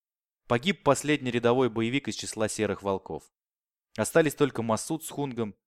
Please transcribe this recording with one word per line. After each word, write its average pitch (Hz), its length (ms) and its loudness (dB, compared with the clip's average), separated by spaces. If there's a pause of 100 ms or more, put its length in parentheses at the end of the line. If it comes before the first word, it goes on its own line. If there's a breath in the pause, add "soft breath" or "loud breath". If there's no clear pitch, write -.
(480)
Погиб 131 360 -2
последний 139 480 2
рядовой 120 380 4
боевик 113 380 -2
из 107 80 -4
числа 110 320 -4
Серых 101 360 -2
Волков. 95 400 -4 (760)
Остались 147 380 2
только 135 260 0
Масуд 113 440 -2
с - 40 -12
Хунгом, 117 460 -6 (120)